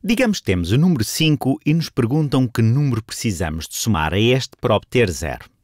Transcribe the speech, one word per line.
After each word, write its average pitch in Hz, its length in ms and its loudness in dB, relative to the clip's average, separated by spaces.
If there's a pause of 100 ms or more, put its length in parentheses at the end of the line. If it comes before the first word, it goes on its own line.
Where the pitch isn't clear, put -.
Digamos 226 300 2
que - 60 -16
temos 87 260 0
o 117 80 4
número 160 240 4
cinco 147 640 0
e 156 80 2
nos 165 160 -2
perguntam 131 560 0
que 117 160 -2
número 120 400 2
precisamos 82 640 -6
de - 80 -16
somar 80 400 -2
a 101 60 2
este 123 400 0
para 110 160 0
obter 110 340 0
zero. 76 400 -8 (140)